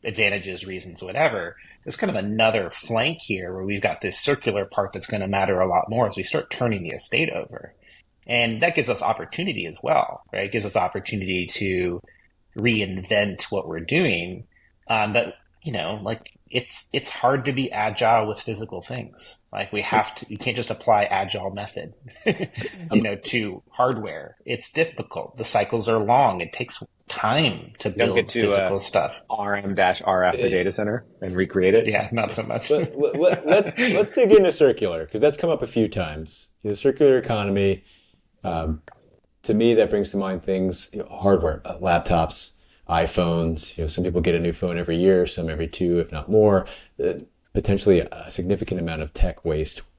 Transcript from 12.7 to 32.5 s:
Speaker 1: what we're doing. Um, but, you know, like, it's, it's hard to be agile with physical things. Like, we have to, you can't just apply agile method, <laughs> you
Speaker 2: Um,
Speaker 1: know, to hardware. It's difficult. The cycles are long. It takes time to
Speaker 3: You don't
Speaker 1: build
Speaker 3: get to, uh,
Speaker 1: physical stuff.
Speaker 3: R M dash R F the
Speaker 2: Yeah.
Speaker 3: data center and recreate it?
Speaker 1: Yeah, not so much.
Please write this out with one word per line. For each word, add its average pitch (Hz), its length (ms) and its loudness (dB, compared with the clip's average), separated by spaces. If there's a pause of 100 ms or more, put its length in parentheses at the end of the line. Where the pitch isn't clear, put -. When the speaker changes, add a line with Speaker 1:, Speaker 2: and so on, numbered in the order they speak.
Speaker 1:
what 95 220 -4
we're 82 120 -6
doing. 90 680 -2 (420)
Um, 104 260 0
but, - 200 2 (300)
you 143 80 -6
know, 98 320 -4
like, 113 280 -6 (180)
it's, - 440 -4
it's 135 160 -4
hard 131 360 0
to 139 80 -2
be 127 180 -2
agile 110 560 2
with 107 120 -6
physical 104 420 -10
things. - 600 -14 (100)
Like, 101 220 -8
we 104 80 -2
have - 340 0
to, - 140 -14
you 107 80 -12
can't 113 180 -4
just 120 140 -4
apply 104 360 2
agile 98 460 -2
method, 98 420 -10 (160)
<laughs> - 160 -14
you 247 220 0 (440)
Speaker 2:
Um, 107 80 4
Speaker 1:
know, 104 160 -2
to 104 540 -6
hardware. 104 760 -4
It's 120 240 -8
difficult. - 680 -4
The 110 80 -6
cycles 110 440 0
are 113 80 4
long. 110 440 4
It 82 120 -8
takes - 300 -8 (260)
time 113 720 -2
to 104 100 -4
Speaker 3:
You 90 60 -6
don't 117 140 2
Speaker 1:
build 92 80 0
Speaker 3:
get 113 120 2
to, 113 180 2
uh, - 40 4
Speaker 1:
physical 98 280 2
stuff. - 360 0 (160)
Speaker 3:
R 101 240 -2
M 98 200 -4
dash 92 300 4
R 92 200 4
F 90 120 4
the 95 60 0
Speaker 2:
Yeah. 95 60 2
Speaker 3:
data 92 220 2
center 107 340 -2 (160)
and 90 140 -6
recreate 95 380 4
it? 113 140 6
Speaker 1:
Yeah, 101 240 0
not 117 220 -2
so 110 100 -4
much. 113 260 -4